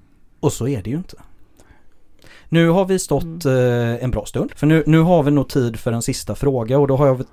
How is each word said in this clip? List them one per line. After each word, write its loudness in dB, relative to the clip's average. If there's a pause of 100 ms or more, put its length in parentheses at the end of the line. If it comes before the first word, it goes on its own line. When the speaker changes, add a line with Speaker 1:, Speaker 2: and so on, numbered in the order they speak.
(400)
Speaker 1:
Och 0
så -6
är -6
det -10
ju -6
inte. -14 (1300)
Nu 4
har 2
vi -2
stått, -4
Speaker 2:
Mm. 0
Speaker 1:
eh, -8
en -2
bra -4
stund. -4
För 0
nu, 4
nu 4
har 4
vi 2
nog 2
tid -2
för -4
en -4
sista -6
fråga, 0
och 2
då 2
har 4
jag 0